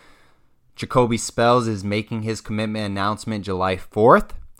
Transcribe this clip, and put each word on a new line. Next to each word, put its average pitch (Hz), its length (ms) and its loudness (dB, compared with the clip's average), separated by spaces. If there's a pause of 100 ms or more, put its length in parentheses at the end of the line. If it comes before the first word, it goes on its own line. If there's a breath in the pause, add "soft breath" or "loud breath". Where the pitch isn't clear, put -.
(760 soft breath)
Jacoby 120 420 0
Spells 117 520 2
is 101 160 -4
making 107 380 -4
his 113 180 -6
commitment 107 460 -4
announcement 101 580 -4
July 92 320 -2
fourth. 127 580 4 (260)